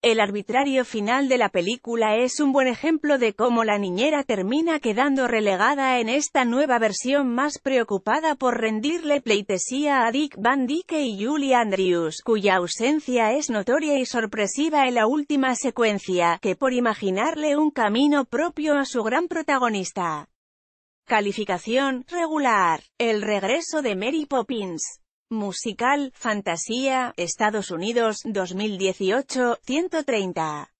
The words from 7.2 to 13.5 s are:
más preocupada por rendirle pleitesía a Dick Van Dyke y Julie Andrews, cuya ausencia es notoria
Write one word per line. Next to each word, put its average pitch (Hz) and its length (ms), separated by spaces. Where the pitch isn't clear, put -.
más 285 240
preocupada 262 760
por 247 240
rendirle 285 640
pleitesía 240 840
a 226 60
Dick 285 260
Van 254 300
Dyke 311 380
y 208 180
Julie 277 320
Andrews, 185 680
cuya 202 360
ausencia 233 760
es 233 180
notoria 277 480